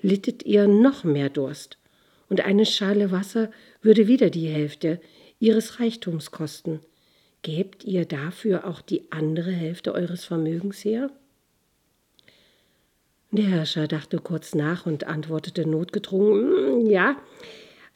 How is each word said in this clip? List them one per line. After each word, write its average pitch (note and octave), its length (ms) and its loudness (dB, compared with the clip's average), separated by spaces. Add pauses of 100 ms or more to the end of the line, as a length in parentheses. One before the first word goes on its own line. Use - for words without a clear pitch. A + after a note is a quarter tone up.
littet G3 440 -2
ihr G3+ 220 4
noch A3+ 360 6
mehr C#3+ 260 0
Durst, C#3 480 -8 (520)
und F#3+ 120 0
eine G3+ 240 4
Schale G3+ 460 0
Wasser G#3 400 -2 (300)
würde G#3+ 260 8
wieder A#3+ 220 6
die D#3+ 180 -2
Hälfte D#3 520 -2 (400)
ihres A3 400 2
Reichtums A3 520 -6
kosten. D#3 480 -8 (640)
Gebt E3+ 420 -8
ihr F#3 220 -2
dafür E3 600 -4
auch E3+ 140 -10
die - 300 -6
andere D#3+ 400 -4
Hälfte E3+ 420 -6
eures F3 320 -6
Vermögens E3+ 580 -4
her?“ A#3 260 -2 (2250)
Der G#3 140 0
Herrscher D#3+ 420 0
dachte D3+ 320 -6
kurz - 360 -8
nach D#3+ 300 -2
und D#3 200 -4
antwortete D#3 640 -6
notgedrungen: G3+ 840 0
„Hm, B3 400 2
ja, G#3 280 4 (800)